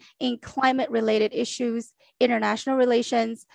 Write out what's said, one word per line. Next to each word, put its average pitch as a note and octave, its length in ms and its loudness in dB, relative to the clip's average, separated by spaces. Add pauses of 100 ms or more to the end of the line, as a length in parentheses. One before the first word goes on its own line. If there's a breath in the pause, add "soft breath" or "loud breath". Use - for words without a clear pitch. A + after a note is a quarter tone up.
(200 soft breath)
in B3 180 -2
climate-related A3+ 960 0
issues, A#3 580 -4 (280 soft breath)
international A#3 560 0
relations, A#3 800 0